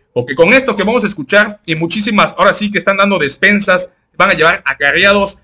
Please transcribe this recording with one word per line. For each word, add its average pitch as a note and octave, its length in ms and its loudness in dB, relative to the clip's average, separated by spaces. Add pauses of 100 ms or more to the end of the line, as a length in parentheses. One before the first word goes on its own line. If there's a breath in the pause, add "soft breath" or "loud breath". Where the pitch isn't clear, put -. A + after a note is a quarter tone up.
(140)
porque B2+ 220 -6
con E3 180 4
esto A3 240 0
que G3 60 -2
vamos A3 200 0
a G#3 40 -4
escuchar G#3 580 -2
y D#3+ 100 -4
muchísimas, F#3 600 -2
ahora F#3 160 2
sí G#3 180 -4
que G3 60 -6
están G3 180 0
dando G3 240 0
despensas, F#3 680 0 (260)
van F#3+ 140 2
a F3+ 60 0
llevar E3 300 2
acarreados, F#3 800 0